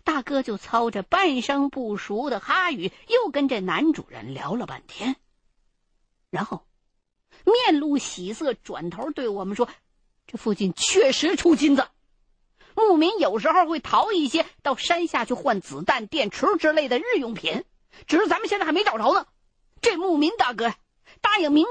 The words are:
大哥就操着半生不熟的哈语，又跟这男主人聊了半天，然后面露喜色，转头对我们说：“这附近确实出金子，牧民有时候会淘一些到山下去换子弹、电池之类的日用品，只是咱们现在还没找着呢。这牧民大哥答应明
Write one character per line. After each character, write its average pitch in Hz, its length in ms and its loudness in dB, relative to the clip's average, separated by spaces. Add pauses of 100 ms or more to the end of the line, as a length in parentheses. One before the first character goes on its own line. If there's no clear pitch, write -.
大 302 180 -2
哥 277 200 -2
就 214 140 -6
操 233 340 -2
着 202 120 -6
半 320 400 2
生 277 280 0
不 220 260 -6
熟 240 340 -6
的 196 80 -4
哈 349 320 0
语， 190 220 -4 (160)
又 466 220 2
跟 285 180 0
这 233 120 -2
男 185 320 0
主 - 160 -6
人 120 240 -14
聊 139 220 -8
了 247 120 -6
半 131 200 -16
天， 247 300 -6 (1120)
然 170 140 -6
后 - 200 -12 (800)
面 415 360 4
露 285 180 0
喜 185 340 -8
色， 254 220 -4
转 170 360 -10
头 233 200 -8
对 262 180 -6
我 196 160 -6
们 196 120 -6
说 240 120 0 (600)
：“这 226 100 -12
附 214 160 -2
近 185 180 -2
确 - 380 4
实 330 240 0
出 330 220 4
金 285 180 4
子， 269 140 2 (880)
牧 415 200 6
民 359 220 2
有 220 220 0
时 294 100 2
候 339 160 6
会 311 140 -4
淘 320 320 2
一 302 160 0
些 311 180 0 (160)
到 277 140 -2
山 339 320 -2
下 247 160 -2
去 247 100 -4
换 220 260 -2
子 143 220 -12
弹、 233 240 0
电 233 240 -2
池 - 160 -2 (120)
之 311 140 2
类 302 160 2
的 247 120 0
日 453 180 0
用 233 160 -6
品， - 300 -6 (420)
只 302 120 2
是 392 100 2
咱 330 100 2
们 427 100 -6
现 403 120 0
在 349 40 -2
还 311 60 -2
没 370 140 2
找 302 120 0
着 220 160 2
呢。 370 140 0 (540)
这 415 160 2
牧 349 200 0
民 330 200 2
大 262 180 0
哥 226 200 -2 (460)
答 415 180 2
应 302 140 2
明 311 180 6